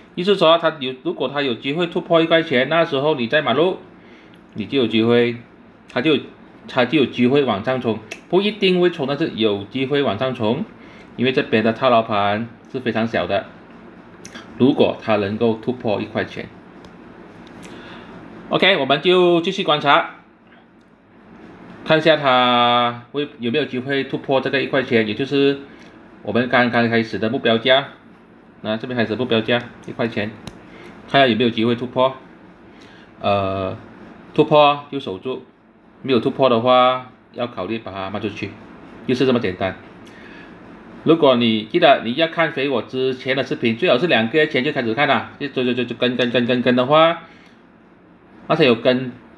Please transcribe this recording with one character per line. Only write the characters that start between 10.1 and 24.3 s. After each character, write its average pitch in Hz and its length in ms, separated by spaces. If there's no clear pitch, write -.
上 131 160
冲， 123 320
因 117 80
为 131 80
这 135 100
边 110 220
的 113 80
套 131 160
牢 117 140
盘 104 440
是 135 80
非 123 140
常 110 140
小 90 200
的。 95 200
如 139 160
果 - 280
它 110 140
能 104 220
够 113 160
突 117 180
破 107 300
一 - 20
块 104 220
钱， - 200
OK， 185 260
我 139 80
们 143 160
就 175 400
继 180 100
续 185 140
观 151 160
察， 147 360
看 160 100
一 156 60
下 156 160
它 120 920
会， 147 140
有 117 120
没 117 60
有 143 80
机 127 140
会 135 260
突 139 140
破 135 240